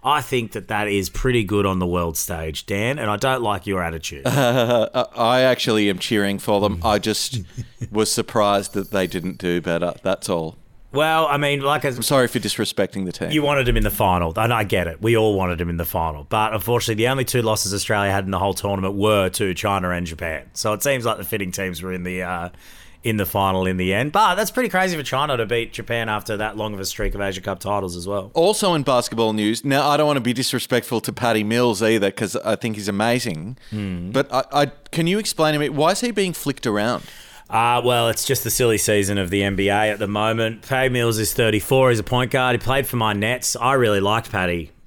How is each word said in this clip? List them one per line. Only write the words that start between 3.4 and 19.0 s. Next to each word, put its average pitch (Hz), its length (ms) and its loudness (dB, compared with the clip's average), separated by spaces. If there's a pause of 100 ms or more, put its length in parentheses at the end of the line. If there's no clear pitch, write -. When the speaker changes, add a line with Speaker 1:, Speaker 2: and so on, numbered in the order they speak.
Speaker 1:
like 104 240 -2
your 95 160 0
attitude. 82 480 -6
Speaker 2:
<laughs> 127 60 0 (500)
Uh, 127 200 -2 (100)
I 123 260 4
actually 117 480 4
am 90 80 -2
cheering 101 400 0
for 104 220 2
them. 95 240 0
I 104 140 4
just 107 420 -2 (260)
Speaker 1:
<laughs> - 240 -12
Speaker 2:
was 107 220 0
surprised 101 600 2
that 98 160 -4
they 95 160 2
didn't 90 320 -6
do 87 220 0
better. 85 420 -2
That's - 260 -2
all. 82 280 -2 (360)
Speaker 1:
Well, 160 340 2
I 143 100 0
mean, 143 240 0
like 143 240 0
I 143 40 0
Speaker 2:
I'm 120 140 -4
sorry 127 260 4
for 127 100 -2
disrespecting 98 680 -2
the 87 80 -4
team. - 180 -6
Speaker 1:
You 151 120 2
wanted 139 240 2
them 117 100 2
in 110 60 4
the 104 80 2
final, 90 480 2
and 117 140 2
I 110 120 2
get 92 220 0
it. 82 160 -8
We 113 140 4
all 110 180 4
wanted 90 240 0
them 85 100 -2
in 85 80 -2
the 82 80 -2
final. 80 440 -4
But 110 260 0
unfortunately, 113 480 0
the 120 60 2
only 135 160 0
two 120 180 0
losses 107 320 0
Australia 101 380 0
had 98 120 0
in 95 60 -4
the 95 80 -2
whole 95 160 0
tournament 98 400 -2
were 101 360 4